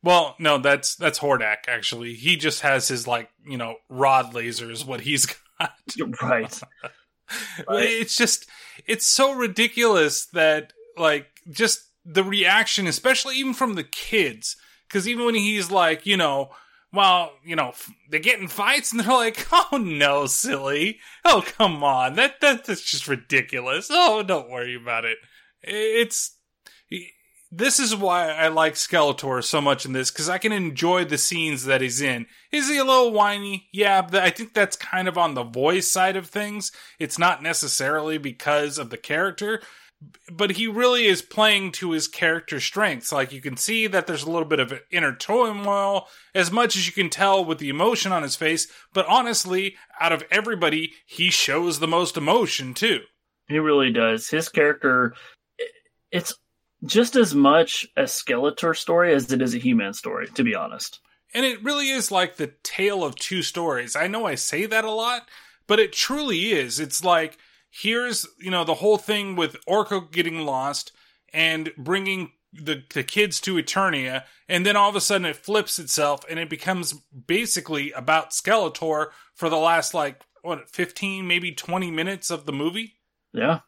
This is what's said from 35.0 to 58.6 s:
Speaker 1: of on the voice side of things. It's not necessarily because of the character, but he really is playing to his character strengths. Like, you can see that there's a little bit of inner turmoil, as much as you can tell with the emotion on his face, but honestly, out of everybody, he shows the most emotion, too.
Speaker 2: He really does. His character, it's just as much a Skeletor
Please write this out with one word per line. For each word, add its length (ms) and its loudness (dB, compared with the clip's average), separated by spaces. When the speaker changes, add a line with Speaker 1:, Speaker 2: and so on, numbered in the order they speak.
Speaker 1:
of 120 -2
on 160 2
the 80 -4
voice 460 0
side 260 2
of 120 -8
things. 440 -8
It's 220 -6
not 240 4
necessarily 720 -2
because 640 -2
of 100 -10
the 80 -12
character, 640 -4
but 200 -2
he 140 -2
really 400 2
is 160 4
playing 520 2
to 180 -4
his 160 -2
character 520 -2
strengths. 520 -2
Like, 200 -2
you 80 -14
can 160 -8
see 300 0
that 220 0
there's 160 -4
a 80 -6
little 160 0
bit 120 2
of 140 -2
inner 260 0
turmoil, 920 0
as 180 2
much 240 2
as 120 -2
you 60 -6
can 180 0
tell 340 4
with 140 -4
the 100 -6
emotion 420 0
on 120 0
his 120 -4
face, 320 0
but 120 2
honestly, 720 0
out 120 2
of 200 0
everybody, 640 0
he 240 -2
shows 500 0
the 80 0
most 300 2
emotion, 560 0
too. 280 0
Speaker 2:
He 120 0
really 320 4
does. 380 0
His 200 -2
character, 640 2
it's 220 -4
just 300 2
as 200 4
much 600 4
a 80 2
Skeletor 720 -2